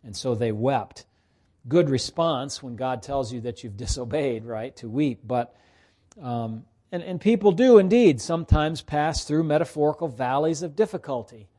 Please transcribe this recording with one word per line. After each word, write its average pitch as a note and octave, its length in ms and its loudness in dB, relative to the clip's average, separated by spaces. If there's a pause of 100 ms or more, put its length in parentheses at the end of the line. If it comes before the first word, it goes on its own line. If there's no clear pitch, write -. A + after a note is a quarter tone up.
And G#2 140 -14
so B2+ 180 -2
they A2+ 180 -2
wept. A2+ 520 -2 (640)
Good D#3 220 4
response C#3 720 -2
when B2 140 -12
God B2+ 260 -4
tells C3+ 300 -4
you B2 80 -8
that A#2 240 -10
you've G#2 120 -12
<laughs> A#2 100 -10
disobeyed, B2 580 -4
right, A#2 320 -8
to A#2+ 120 -14
weep. B2+ 360 -2
But, A#2+ 300 -4 (680)
um, A#2 420 -6 (280)
and, F3 100 -6
and F3+ 180 -8
people G#3 300 4
do A#3 280 8
indeed F#3+ 420 6
sometimes D#3+ 600 0
pass D3+ 420 -2
through D3+ 180 0
metaphorical D3+ 640 0
valleys C#3 560 -2
of D3+ 140 -10
difficulty. B2+ 720 -4 (100)